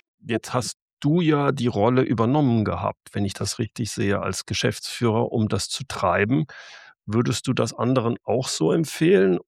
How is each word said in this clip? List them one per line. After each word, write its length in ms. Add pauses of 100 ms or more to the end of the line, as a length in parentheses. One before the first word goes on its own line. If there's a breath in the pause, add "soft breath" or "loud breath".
(240)
Jetzt 300
hast 220 (240)
du 200
ja 300
die 160
Rolle 360
übernommen 640
gehabt, 480
wenn 120
ich 100
das 240
richtig 320
sehe, 300
als 260
Geschäftsführer, 840
um 160
das 200
zu 200
treiben. 560 (640 loud breath)
Würdest 420
du 60
das 200
anderen 480
auch 240
so 240
empfehlen 760